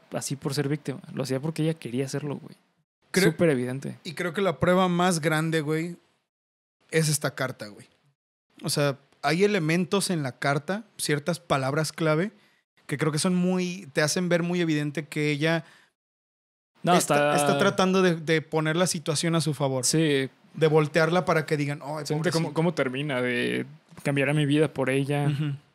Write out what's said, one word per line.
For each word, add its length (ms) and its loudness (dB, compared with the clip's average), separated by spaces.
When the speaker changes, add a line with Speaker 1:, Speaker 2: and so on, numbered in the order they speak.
Speaker 1:
así 240 -6
por 180 -6
ser 140 -2
víctima. 320 -6
Lo 120 -4
hacía 140 -2
porque 240 -4
ella 120 0
quería 320 -6
hacerlo, 300 -6
güey. 200 -18
Speaker 2:
Creo 200 4
Speaker 1:
Súper 180 2
evidente. 540 -4
Speaker 2:
Y 100 -12
creo 180 -4
que 100 -4
la 160 0
prueba 300 4
más 320 2
grande, 400 0
güey, 360 -4
es 160 2
esta 260 -2
carta, 320 -6
güey. 200 -20
O 80 -4
sea, 260 0
hay 200 0
elementos 680 2
en 120 -2
la 160 -6
carta, 460 -2
ciertas 440 -2
palabras 520 -2
clave, 380 0
que 120 -6
creo 120 0
que 80 -2
son 160 2
muy, 580 -2
te 80 0
hacen 280 2
ver 160 2
muy 160 0
evidente 460 -2
que 240 -2
ella 340 0
Speaker 1:
No, 120 4
Speaker 2:
está, 400 4
Speaker 1:
está 20 4
Speaker 2:
está 100 2
tratando 420 4
de, 140 4
de 280 0
poner 340 -2
la 100 2
situación 480 -2
a 60 2
su 140 0
favor. 300 -2
Speaker 1:
Sí. 460 2
Speaker 2:
De 140 2
voltearla 560 4
para 200 2
que 120 -2
digan, 260 -4
"Ay, 240 -8
Speaker 1:
Siente 240 -2
cómo, 180 0
Speaker 2:
pobrecito". 60 -10
Speaker 1:
cómo 200 0
termina, 460 -2
de 460 -2
"cambiará 300 0
mi 120 2
vida 260 2
por 160 -2
ella". 380 0
Speaker 2:
Ujú. 280 -2